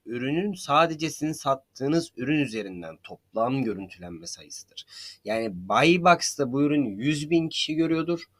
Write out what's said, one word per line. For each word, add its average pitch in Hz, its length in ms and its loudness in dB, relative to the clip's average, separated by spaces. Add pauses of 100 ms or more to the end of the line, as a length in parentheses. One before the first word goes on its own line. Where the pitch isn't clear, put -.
Ürünün 139 480 -2
sadece 160 560 2
sizin 156 240 -4
sattığınız 143 840 -2
ürün 143 220 0
üzerinden 95 640 -4
toplam 120 600 -2
görüntülenme 90 640 -8
sayısıdır. - 580 -16 (400)
Yani 113 280 -2
buy 120 500 4
box'ta 165 500 4
bu 143 100 2
ürün 143 340 2
yüz 147 320 -2
bin 165 200 2
kişi - 260 -4
görüyordur 160 480 0 (160)